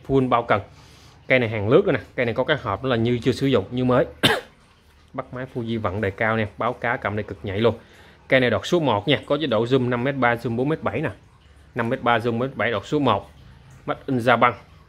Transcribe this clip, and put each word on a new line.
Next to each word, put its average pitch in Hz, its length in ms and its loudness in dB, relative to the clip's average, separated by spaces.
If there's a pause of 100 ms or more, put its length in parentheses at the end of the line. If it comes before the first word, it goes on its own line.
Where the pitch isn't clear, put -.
full 135 220 2
bao 120 140 4
cần. 110 180 2 (680)
Cây 131 100 6
này 120 100 2
hàng 104 200 -2
lướt 156 180 6
nữa 175 60 0
nè, 120 80 0 (140)
cây 127 120 0
này 113 80 -2
có 127 100 -2
cái 156 180 0
hộp 110 200 -4
nó 131 60 -4
là 123 80 2
như 117 260 2
chưa 131 100 2
sử 135 140 -2
dụng, 123 240 2
như 123 140 -2
mới. 127 220 4 (160)
<coughs> - 920 -6
Bắt 131 220 -12
máy 127 200 -8
Fuji 113 260 -4
vận 104 200 -2
đề 101 100 0
cao 113 260 0
nè, 110 100 0 (120)
báo 113 140 -2
cá 123 240 -4
cầm 104 200 -4
đây 107 60 -4
cực 101 200 -12
nhạy 101 180 -4
luôn. 113 140 2 (540)
Cây 131 120 4
này 123 100 2
đọt 98 160 -2
số 180 140 2
một 110 280 0
nha, 131 180 2
có 143 140 0
chế 160 60 -4
độ 113 180 2
zoom 123 240 2
năm 120 160 -2
mét 139 120 -2
ba, 120 180 2
zoom 117 220 -4
bốn 131 120 -2
mét 156 140 -4
bảy 110 180 -4
nè. 147 100 -4 (640)
Năm 117 140 -2
mét 131 140 -4
ba, 120 160 2
zoom 117 120 -2
bốn 113 80 -4
mét 135 180 -4
bảy, 110 140 -2
đọt 104 160 -4
số 151 120 -2
một. 113 320 0 (560)
Made 139 200 -8
in 131 120 -2
Japan, 117 340 4 (360)